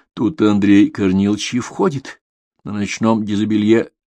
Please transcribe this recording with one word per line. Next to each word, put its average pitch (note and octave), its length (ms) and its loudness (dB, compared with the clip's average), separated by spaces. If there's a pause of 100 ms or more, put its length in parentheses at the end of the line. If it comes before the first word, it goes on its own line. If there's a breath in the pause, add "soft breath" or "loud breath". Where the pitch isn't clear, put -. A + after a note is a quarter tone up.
(160 soft breath)
Тут A2 260 -2
Андрей G2+ 500 4
Корнилович G2+ 640 -2
и B2 40 -2
входит. C#3 640 -6 (420)
На - 80 -12
ночном G#2+ 540 -2
дезобелье G#2+ 640 0 (200)